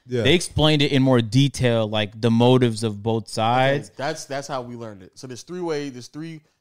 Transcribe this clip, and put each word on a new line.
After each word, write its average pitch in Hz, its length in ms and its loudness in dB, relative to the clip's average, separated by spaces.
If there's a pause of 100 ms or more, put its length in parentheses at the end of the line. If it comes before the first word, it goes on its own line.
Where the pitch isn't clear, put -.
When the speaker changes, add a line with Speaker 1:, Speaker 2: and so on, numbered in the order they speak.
Speaker 1:
Yeah. 123 180 -4
Speaker 2:
They 131 120 4
explained 151 460 2
it 147 100 0
in 139 100 4
more 131 200 4
detail, 117 680 2
like, 107 320 -4
the 117 100 2
motives 117 540 4
of 104 180 -4
both 113 280 -2
sides. 123 600 0
Speaker 3:
Okay, - 80 -20
that's, 156 280 -8
that's 139 220 -10
how 135 140 -8
we 120 140 -14
learned 107 260 -16
it. 92 140 -20
So - 120 -16
there's 123 160 -14
three 180 180 -12
ways, 147 320 -6
there's 123 160 -16
three 156 320 -14 (200)